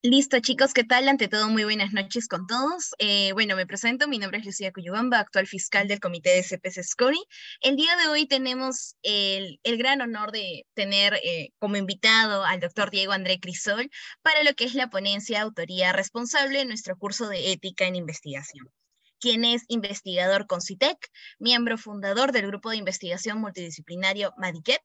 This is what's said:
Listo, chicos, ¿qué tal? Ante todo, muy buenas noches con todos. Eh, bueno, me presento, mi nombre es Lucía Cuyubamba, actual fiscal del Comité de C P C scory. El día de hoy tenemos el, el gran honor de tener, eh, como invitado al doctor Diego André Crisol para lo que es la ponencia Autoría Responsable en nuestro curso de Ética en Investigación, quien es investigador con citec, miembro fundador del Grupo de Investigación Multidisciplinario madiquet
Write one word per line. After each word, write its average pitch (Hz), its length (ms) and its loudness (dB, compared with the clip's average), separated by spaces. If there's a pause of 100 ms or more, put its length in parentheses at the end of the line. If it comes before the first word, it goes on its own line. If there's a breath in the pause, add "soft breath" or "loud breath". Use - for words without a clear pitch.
Listo, 269 300 6
chicos, 262 340 2
¿qué 233 120 4
tal? 254 240 4
Ante 269 180 4
todo, 214 220 0
muy 214 160 4
buenas 208 260 0
noches 208 380 -4
con 180 180 -6
todos. 302 500 -2
Eh, 202 360 2
bueno, 202 240 0
me 185 100 -2
presento, 240 400 0
mi 262 120 -2
nombre 202 200 -4
es 220 60 -10
Lucía 190 260 -6
Cuyubamba, 214 480 0
actual 196 280 0
fiscal 202 420 -2
del 202 100 0
Comité 175 300 -2
de 180 140 6
C 180 140 -6
P 185 140 -8
C 180 100 -10
scory. 277 400 2 (380 loud breath)
El 269 160 2
día 320 220 4
de 330 100 4
hoy 302 180 2
tenemos 262 760 -2
el, 196 600 -2
el 233 140 0
gran 269 220 2
honor 214 320 -4
de 190 340 -8 (100)
tener, 202 400 2 (100)
eh, 165 240 -4 (100)
como 208 160 -2
invitado 202 680 2
al 185 160 2
doctor 202 280 -2
Diego 196 220 0
André 185 300 0
Crisol 208 480 -4 (320 loud breath)
para 302 220 4
lo 285 100 6
que 233 100 -2
es 247 120 -4
la 254 140 0
ponencia 202 520 -2
Autoría 185 500 0
Responsable 269 680 0
en 262 80 -2
nuestro 214 280 -6
curso 202 300 -6
de 185 240 -2
Ética 185 340 -4
en 180 120 -2
Investigación, 147 720 -12 (480)
quien 233 240 2
es 233 240 0
investigador 196 800 0
con 180 140 -2
citec, 262 500 -2 (260 loud breath)
miembro 233 400 2
fundador 208 540 -2
del 214 160 0
Grupo 202 220 -8
de 220 80 -2
Investigación 190 640 -4
Multidisciplinario 185 960 -4
madiquet 185 480 0